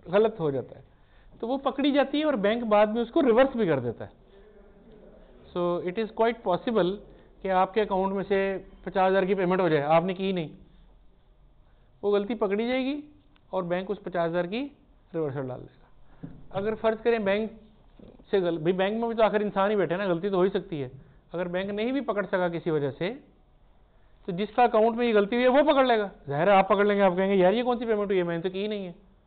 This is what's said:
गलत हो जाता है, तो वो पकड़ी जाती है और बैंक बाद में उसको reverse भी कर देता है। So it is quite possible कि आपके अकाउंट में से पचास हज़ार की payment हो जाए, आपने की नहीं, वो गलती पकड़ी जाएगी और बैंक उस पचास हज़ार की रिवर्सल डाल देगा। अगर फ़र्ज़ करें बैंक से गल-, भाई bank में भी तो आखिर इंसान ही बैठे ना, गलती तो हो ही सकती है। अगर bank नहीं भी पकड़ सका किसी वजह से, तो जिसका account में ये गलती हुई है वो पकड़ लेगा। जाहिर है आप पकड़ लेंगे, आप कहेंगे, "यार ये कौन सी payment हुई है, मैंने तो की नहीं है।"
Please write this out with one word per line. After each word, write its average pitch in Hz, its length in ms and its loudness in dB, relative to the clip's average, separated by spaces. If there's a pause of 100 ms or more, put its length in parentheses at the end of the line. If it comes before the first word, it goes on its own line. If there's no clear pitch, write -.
(100)
गलत 220 300 2
हो 156 100 0
जाता 131 280 -6
है, - 60 -20 (560)
तो 233 60 -6
वो 262 100 -2
पकड़ी 269 360 0
जाती 277 260 0
है 311 60 -2
और 294 120 0
बैंक 214 280 0
बाद 214 240 4
में 226 140 -2
उसको 233 180 0
reverse 254 360 4
भी 220 100 0
कर 147 140 2
देता 117 240 -6
है। 98 60 -14 (1500)
So 175 260 -2
it 180 120 -6
is 220 120 -2
quite 233 360 0
possible 185 540 0 (460)
कि 190 60 -4
आपके 190 320 2
अकाउंट 190 340 0
में 196 100 -4
से 196 420 -2 (200)
पचास 190 240 2
हज़ार 190 160 2
की 196 80 0
payment 185 260 2
हो 180 80 2
जाए, 156 120 4
आपने 170 340 2
की 190 180 -4
नहीं, 165 180 -6 (1500)
वो 202 100 0
गलती 202 220 0
पकड़ी 220 340 -2
जाएगी 262 360 -4 (480)
और 185 120 -4
बैंक 180 260 -4
उस 196 120 -6
पचास 175 260 -4
हज़ार 175 180 -2
की 220 160 -6 (520)
रिवर्सल 143 340 -4
डाल 123 120 -12
देगा। - 280 -20 (640)
अगर 202 220 -4
फ़र्ज़ 220 240 -2
करें 226 260 0
बैंक 208 360 -2 (680)
से 202 100 2
गल-, 170 220 -2
भाई 170 100 0
bank 196 280 -2
में 233 80 -2
भी 226 60 -6
तो 220 80 0
आखिर 208 200 2
इंसान 196 280 0
ही 214 60 0
बैठे 175 200 0
ना, 202 100 -4
गलती 180 240 -2
तो 196 60 -2
हो 180 80 4
ही 196 60 2
सकती 175 300 -6
है। 127 100 -8 (440)
अगर 175 140 -6
bank 185 220 -6
नहीं 214 220 -4
भी 285 80 -2
पकड़ 202 260 -4
सका 180 220 0
किसी 170 220 -6
वजह 143 200 -2
से, 196 320 -8 (1040)
तो 190 60 -6
जिसका 208 320 0
account 226 320 4
में 240 100 0
ये 233 60 2
गलती 202 240 2
हुई 247 60 2
है 254 200 4
वो 302 100 4
पकड़ 262 140 4
लेगा। 214 240 2 (180)
जाहिर 151 220 2
है 196 60 8
आप 190 120 6
पकड़ 202 180 4
लेंगे, 202 160 2
आप 185 140 4
कहेंगे, 196 200 2
"यार 185 180 6
ये 240 80 0
कौन 240 160 -2
सी 240 80 -6
payment 208 220 0
हुई 196 80 0
है, 180 60 2
मैंने 170 200 -4
तो 185 80 -4
की 196 180 -6
नहीं 202 180 -8
है।" 175 80 -14 (320)